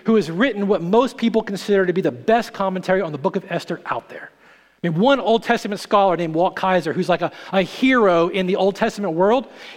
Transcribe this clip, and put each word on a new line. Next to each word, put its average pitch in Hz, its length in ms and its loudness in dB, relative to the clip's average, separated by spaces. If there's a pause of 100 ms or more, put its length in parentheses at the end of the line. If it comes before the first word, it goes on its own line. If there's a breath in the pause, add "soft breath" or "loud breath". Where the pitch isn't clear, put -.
who 226 100 4
has 165 160 2
written 202 360 -2
what 190 140 0
most 220 360 2
people 226 260 0
consider 196 420 0
to 180 80 -2
be 185 80 0
the 165 100 0
best 220 400 0
commentary 190 500 -2
on 165 100 -6
the 143 80 -8
book 175 160 -2
of 190 160 -4
Esther 170 340 -6
out - 240 -8
there. - 220 -18 (520 soft breath)
I 175 60 -2
mean, 160 100 -2
one 262 200 4
Old 226 220 2
Testament 226 400 -2
scholar 196 340 4
named 160 200 -4
Walt 170 200 0
Kaiser, 180 380 0
who's 170 160 -2
like 175 140 0
a, 160 80 -4 (200 loud breath)
a 190 120 2
hero 196 640 4
in 185 180 -2
the 185 100 0
Old 190 200 0
Testament 202 400 -2
world, 208 320 2 (300 loud breath)